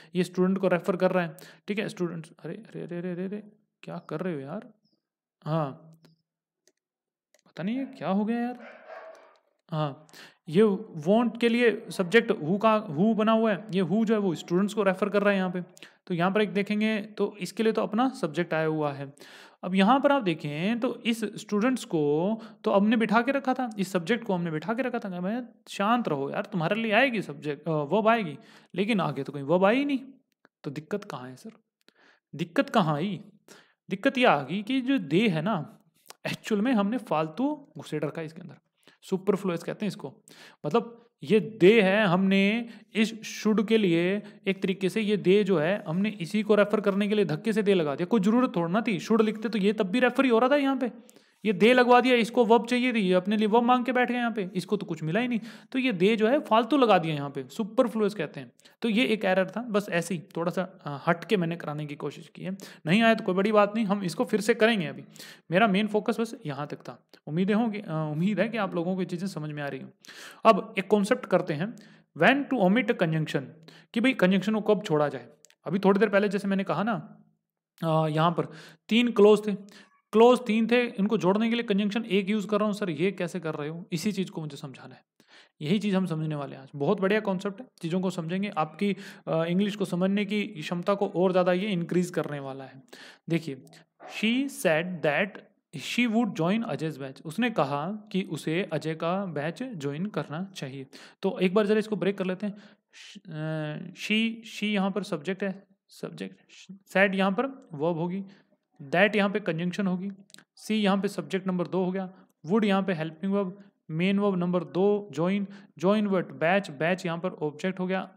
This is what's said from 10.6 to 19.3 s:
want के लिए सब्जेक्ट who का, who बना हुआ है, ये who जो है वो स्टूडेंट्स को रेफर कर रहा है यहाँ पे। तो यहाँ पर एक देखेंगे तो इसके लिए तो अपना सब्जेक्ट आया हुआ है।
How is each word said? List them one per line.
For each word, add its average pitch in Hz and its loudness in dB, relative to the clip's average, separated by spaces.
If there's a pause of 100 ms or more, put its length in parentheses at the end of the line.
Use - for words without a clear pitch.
want 226 2
के 233 4
लिए 233 2
सब्जेक्ट 202 2
who 175 0
का, 214 2
who 190 2
बना 214 2
हुआ 220 2
है, 170 -4
ये 185 0
who 196 0
जो 214 2
है 214 2
वो 190 0
स्टूडेंट्स 196 0
को 220 0
रेफर 190 2
कर 202 2
रहा 202 4
है 196 2
यहाँ 185 -2
पे। 180 -6 (460)
तो 185 -4
यहाँ 175 2
पर 214 2
एक 202 0
देखेंगे 208 -2
तो - -6
इसके 180 -6
लिए 220 2
तो 226 0
अपना 214 0
सब्जेक्ट 170 -4
आया 160 0
हुआ 151 -2
है। 139 -10 (500)